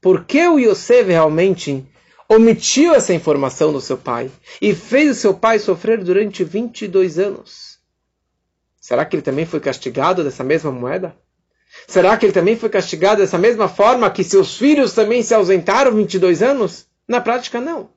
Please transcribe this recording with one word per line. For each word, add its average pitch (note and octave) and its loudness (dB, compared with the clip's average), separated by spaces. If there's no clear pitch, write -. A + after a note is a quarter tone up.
Por F#3 0
que D#4+ 0
o E4+ 4
Yosef A#3 2
realmente D#3+ 0
omitiu A3+ 4
essa G#3+ 2
informação D3+ 0
do C#3 -4
seu B2+ -6
pai B2 -8
e G3+ 2
fez C#4 2
o A#3+ -4
seu G3 2
pai A3+ 0
sofrer G#3 -2
durante F#3+ -2
vinte A3+ -8
e G#3 -10
dois F3+ 0
anos? - -8
Será B2+ -2
que D#3+ -6
ele D3 -4
também C#3+ -4
foi E3 -8
castigado C#3 -4
dessa C3 -8
mesma D#3 -4
moeda? C#3+ -8
Será G3 2
que A3 0
ele F#3+ 2
também G3 2
foi A3+ -6
castigado F#3+ 0
dessa F#3+ -2
mesma G#3+ 2
forma A3+ 2
que - -4
seus F#3+ 0
filhos C#4 2
também A3 0
se A3+ 0
ausentaram G#3 2
vinte F#3+ -2
e F#3+ -2
dois F3 2
anos? A#3+ -2
Na A#3+ -2
prática, A#3+ -6
não. D#4 -10